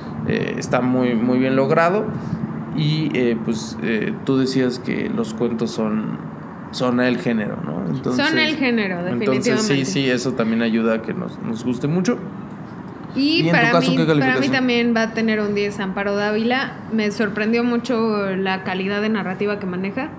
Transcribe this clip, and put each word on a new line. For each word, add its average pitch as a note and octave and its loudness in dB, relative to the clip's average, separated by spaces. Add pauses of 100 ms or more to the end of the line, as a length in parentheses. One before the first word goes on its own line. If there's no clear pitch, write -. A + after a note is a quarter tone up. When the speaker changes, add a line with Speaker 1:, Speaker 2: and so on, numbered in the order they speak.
(280)
Speaker 1:
eh, - 0
está B2 0
muy, B2+ 2
muy B2 2
bien C3 2
logrado. E3 4 (720)
Y, D#3 0
eh, A#2 2
pues, A2 -4
eh, A2 0 (120)
tú C3+ 2
decías B2+ 2
que - -2
los A2+ -2
cuentos A2+ 0
son... A2 -2 (540)
Son B2 0
el B2 2
género, A2+ -2
¿no? E2 -4
Entonces, C3+ 0
Speaker 2:
Son D#4+ 2
el D#4 2
género, A3 0
Speaker 1:
entonces, A#3+ -2 (300)
sí, C#3+ 2
Speaker 2:
definitivamente. C3+ 2
Speaker 1:
sí, C3+ 0
eso B2 0
también A2+ 0
ayuda A2+ 2
a A2 -2
que A#2+ -6
nos, A#2+ -6
nos A2+ -6
guste B2+ -2
mucho. F3+ 2 (960)
Speaker 2:
Y D4 2
Speaker 1:
¿Y - 4
en - 4
tu F3 4
Speaker 2:
para A#3 6
Speaker 1:
caso, E3+ 4
Speaker 2:
mí, D#3+ 4
Speaker 1:
qué E3 4
Speaker 2:
para - 4
mí - 4
Speaker 1:
calificación? C4 2
Speaker 2:
también A#3+ 2
va A3+ 4
a A3 -2
tener A3 0
un G#3 0
diez G3+ -2
Amparo G3+ -2
Dávila. A3 0 (200)
Me G#3+ 2
sorprendió G#3+ 0
mucho A3+ 0
la F#3+ 0
calidad G3 -2
de G#3+ 0
narrativa G3+ -2
que G3+ -6
maneja. F#3+ -4